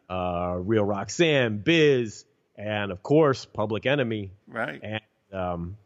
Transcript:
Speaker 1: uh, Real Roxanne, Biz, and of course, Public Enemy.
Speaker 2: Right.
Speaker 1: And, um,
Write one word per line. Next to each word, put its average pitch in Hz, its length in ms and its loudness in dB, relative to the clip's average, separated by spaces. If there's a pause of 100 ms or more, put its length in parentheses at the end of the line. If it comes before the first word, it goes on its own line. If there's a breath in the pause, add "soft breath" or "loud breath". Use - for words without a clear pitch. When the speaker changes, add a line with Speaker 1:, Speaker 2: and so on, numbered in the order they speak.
Speaker 1:
uh, 90 500 -2
Real 104 260 2
Roxanne, 110 760 0
Biz, 139 680 2 (320)
and 104 340 -4
of 92 120 -10
course, 143 420 4
Public 107 400 -4
Enemy. 113 460 -2 (180)
Speaker 2:
Right. 131 340 -8
Speaker 1:
And, 107 200 -6 (320)
um, 90 520 -4